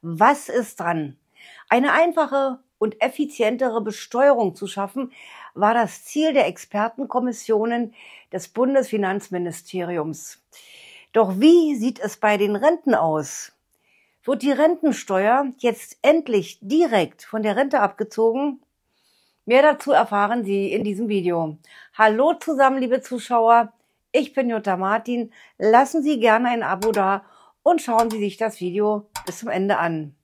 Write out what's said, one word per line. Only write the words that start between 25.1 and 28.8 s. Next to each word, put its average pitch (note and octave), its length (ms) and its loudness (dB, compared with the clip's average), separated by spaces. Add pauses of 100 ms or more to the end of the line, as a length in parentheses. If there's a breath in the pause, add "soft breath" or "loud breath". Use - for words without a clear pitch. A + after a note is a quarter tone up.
Lassen B3+ 460 4
Sie C#4+ 160 -2
gerne A#3 300 2
ein A#3+ 140 -2
Abo F#3+ 280 -2
da G3 320 0 (400 soft breath)
und E4 180 2
schauen A#3 280 0
Sie A3 100 -6
sich G3+ 180 -4
das A3 220 -4
Video G#3 480 -2 (180)